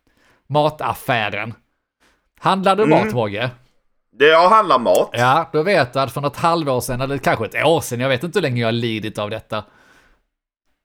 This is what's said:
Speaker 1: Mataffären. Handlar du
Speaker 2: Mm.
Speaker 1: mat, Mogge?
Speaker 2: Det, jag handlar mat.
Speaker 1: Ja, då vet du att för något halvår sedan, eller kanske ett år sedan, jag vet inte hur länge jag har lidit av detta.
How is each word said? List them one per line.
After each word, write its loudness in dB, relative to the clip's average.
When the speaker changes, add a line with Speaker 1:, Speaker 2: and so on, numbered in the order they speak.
Speaker 1:
Mataffären. -2
Handlar 0
du 0
Speaker 2:
Mm. 4
Speaker 1:
mat, -6
Mogge? -4
Speaker 2:
Det, 2
jag 6
handlar 4
mat. 2
Speaker 1:
Ja, 2
då 0
vet 0
du -2
att -2
för -8
något -4
halvår 0
sedan, -6
eller -4
kanske -2
ett -4
år 4
sedan, -8
jag -2
vet 0
inte -4
hur -2
länge -2
jag 0
har 0
lidit -4
av -6
detta. -10